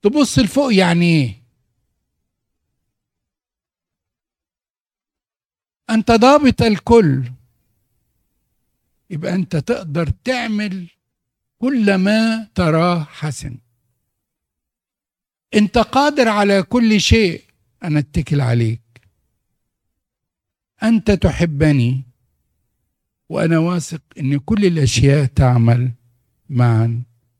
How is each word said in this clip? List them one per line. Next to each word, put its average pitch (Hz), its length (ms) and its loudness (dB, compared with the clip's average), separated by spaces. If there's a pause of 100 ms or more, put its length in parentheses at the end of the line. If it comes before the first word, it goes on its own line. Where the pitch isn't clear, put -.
تبص 269 380 0
لفوق 254 340 0
يعني 175 320 2
إيه؟ 143 380 0 (4000)
أنت 226 220 0
ضابط 254 500 4
الكل، 180 720 2 (1800)
يبقى 170 260 -8
أنت 180 200 -4
تقدر 165 540 -4
تعمل 208 760 -6 (680)
كل 220 380 0
ما 220 480 0 (120)
تراه 170 480 0
حسن. - 540 -10 (2000)
أنت 208 220 2
قادر 277 500 0
على 202 360 0
كل 220 380 0
شيء، 214 420 0 (400)
أنا 151 160 -2
أتكل 143 420 -4
عليك. 117 400 -2 (2000)
أنت 220 280 2
تحبني، 143 920 0 (1300)
وأنا 165 300 0
واثق 165 420 -4 (180)
إن 143 200 -2
كل 208 260 -2
الأشياء 143 600 2
تعمل 123 680 2 (580)
معًا 117 540 0 (360)